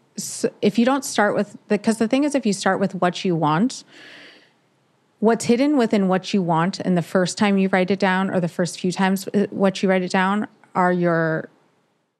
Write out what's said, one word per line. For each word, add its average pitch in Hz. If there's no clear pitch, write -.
s-, -
if 214
you 233
don't 262
start 208
with, -
because 208
the 226
thing 269
is, 285
if 262
you 202
start 190
with 190
what 180
you 175
want, 160
what's 220
hidden 277
within 220
what 185
you 202
want, 170
and 180
the 196
first 180
time 202
you 190
write 185
it 196
down 190
or -
the 175
first 170
few 185
times, 190
uh, 208
what 190
you 202
write 190
it 180
down 196
are 180
your 165